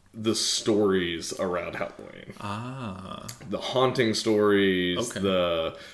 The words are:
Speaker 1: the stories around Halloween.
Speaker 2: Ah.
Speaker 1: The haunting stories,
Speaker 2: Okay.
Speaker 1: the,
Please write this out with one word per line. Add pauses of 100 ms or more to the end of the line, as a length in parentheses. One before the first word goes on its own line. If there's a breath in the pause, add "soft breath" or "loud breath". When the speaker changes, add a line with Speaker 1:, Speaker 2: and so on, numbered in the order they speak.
(140)
Speaker 1:
the
stories
around
Halloween.
Speaker 2:
Ah. (240)
Speaker 1:
The
haunting
stories,
Speaker 2:
Okay.
Speaker 1:
the, (160 loud breath)